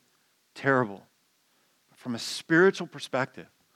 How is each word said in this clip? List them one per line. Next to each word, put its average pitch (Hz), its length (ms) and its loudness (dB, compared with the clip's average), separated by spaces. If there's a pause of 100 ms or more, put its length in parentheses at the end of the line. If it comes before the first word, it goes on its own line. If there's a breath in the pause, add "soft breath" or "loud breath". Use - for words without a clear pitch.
(540)
terrible. 127 520 0 (840)
But - 80 -20
from 123 160 -10
a 113 60 -8
spiritual 180 680 0
perspective, - 600 -8 (280)